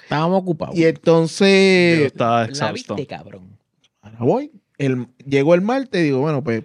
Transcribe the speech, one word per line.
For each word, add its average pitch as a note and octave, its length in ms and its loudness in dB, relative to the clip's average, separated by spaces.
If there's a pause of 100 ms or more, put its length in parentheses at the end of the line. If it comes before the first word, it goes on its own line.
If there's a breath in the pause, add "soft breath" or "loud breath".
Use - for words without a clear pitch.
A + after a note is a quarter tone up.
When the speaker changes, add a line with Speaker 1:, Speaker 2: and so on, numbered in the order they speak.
Speaker 1:
Estábamos F3 380 -2
ocupados. F3 340 -6
Speaker 2:
Y E3 100 2
entonces F3 1120 2
Speaker 3:
Yo D3 60 2
estaba A#2 380 0
Speaker 1:
¿La A2+ 40 -2
Speaker 3:
exhausto. C3+ 480 -8
Speaker 1:
viste, C3 200 -8
cabrón? F#2+ 420 -20 (440)
Speaker 2:
ahora A2 180 -20
voy. A3+ 320 -2 (260)
El, B2+ 300 -4 (180)
llegó C#3 280 2
el F3+ 80 4
martes A3+ 400 -4
y D#3+ 40 2
digo, C3+ 140 0
"Bueno, D3 240 -4
pues, A2+ 220 -4